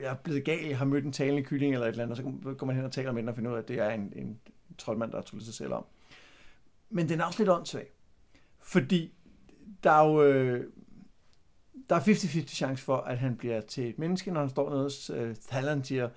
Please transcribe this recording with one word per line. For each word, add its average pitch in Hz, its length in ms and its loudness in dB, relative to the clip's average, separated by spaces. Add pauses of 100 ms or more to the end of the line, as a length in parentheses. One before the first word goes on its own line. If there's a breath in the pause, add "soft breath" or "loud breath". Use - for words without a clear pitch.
jeg 131 100 -6
er 135 40 -6
blevet 143 280 -2
gal, 160 220 -2
jeg 139 120 -2
har 135 80 0
mødt 139 200 2
en 143 60 -4
talende 139 320 0
kylling," 139 300 0
eller 120 140 0
et 113 40 0
eller 120 120 -4
andet, 120 160 -4
og 131 140 -6 (100)
så 135 100 -6
går 135 140 -8
man 131 80 0
hen 131 100 -2
og 127 60 -8
taler 131 200 -4
med 117 100 -2
den 113 80 -4
og 117 60 -4
finder 120 160 -4
ud 120 40 -2
af, 113 60 -2
at 107 60 -10
det 120 120 -4
er 107 100 2
en, 104 260 -4
en - 240 -10 (380)
troldmand, 113 340 -4
der - 60 -6
har - 60 -6
tryllet - 220 -14
sig 113 80 -12
selv 65 200 -8
om. 55 120 -6 (1040 soft breath)
Men 170 200 0
den 160 120 0
er 170 40 2
også 175 140 -2
lidt 196 100 6
åndssvag. - 380 0 (720 soft breath)
Fordi 170 540 0 (680)
der 170 80 8
er 156 180 10
jo... 151 140 6
Øh, 131 400 6 (1300)
der 170 60 4
er 170 80 4
fifty 208 220 4
fifty 147 280 -2
chance 135 300 -4
for, 131 140 2
at 131 200 -4
han 123 180 0
bliver 113 260 -2
til 120 280 -6
et 110 100 -8
menneske, 185 320 -2
når 160 80 0
han 139 100 0
står 143 200 0
nede 139 140 0
hos, 139 260 -6
øh, 117 260 -4
Thalandir, 131 800 -2